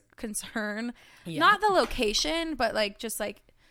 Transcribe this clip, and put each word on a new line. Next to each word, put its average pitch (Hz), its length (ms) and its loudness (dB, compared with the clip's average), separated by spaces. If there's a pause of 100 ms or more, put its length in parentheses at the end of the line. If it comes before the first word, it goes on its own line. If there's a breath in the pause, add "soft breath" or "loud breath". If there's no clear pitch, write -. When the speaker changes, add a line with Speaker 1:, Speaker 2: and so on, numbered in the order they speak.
(160)
Speaker 1:
concern. 214 800 -6 (320 loud breath)
Speaker 2:
Yeah. 165 140 -4
Speaker 1:
Not 381 200 6
the 415 60 2
location, 311 880 2
but, 233 200 0
like, 202 240 -2
just, - 220 -8
like, 208 220 -8 (280 soft breath)